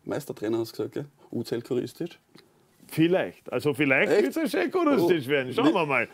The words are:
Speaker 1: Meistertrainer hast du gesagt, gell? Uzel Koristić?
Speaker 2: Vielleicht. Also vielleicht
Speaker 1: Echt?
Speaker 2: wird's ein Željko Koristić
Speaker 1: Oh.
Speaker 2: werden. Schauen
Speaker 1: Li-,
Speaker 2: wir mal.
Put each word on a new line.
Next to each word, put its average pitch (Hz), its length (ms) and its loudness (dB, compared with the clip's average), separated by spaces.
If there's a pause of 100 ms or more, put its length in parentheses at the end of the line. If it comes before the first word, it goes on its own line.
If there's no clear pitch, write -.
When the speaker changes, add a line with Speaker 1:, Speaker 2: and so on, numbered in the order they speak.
Speaker 1:
Meistertrainer 113 540 -4
hast 117 140 -6
du - 60 -16
gesagt, 110 160 -6
gell? 143 100 -6 (260)
Uzel 117 300 -6
Koristić? 123 520 -6 (760)
Speaker 2:
Vielleicht. 165 640 0
Also 139 220 0
vielleicht 147 360 2
Speaker 1:
Echt? 196 120 4
Speaker 2:
wird's - 160 -2
ein 302 100 -2
Željko 349 320 -2
Koristić 175 460 2
Speaker 1:
Oh. - 20 -10
Speaker 2:
werden. 131 240 0
Schauen 254 140 2
Speaker 1:
Li-, 311 80 4
Speaker 2:
wir 170 120 2
mal. 127 280 0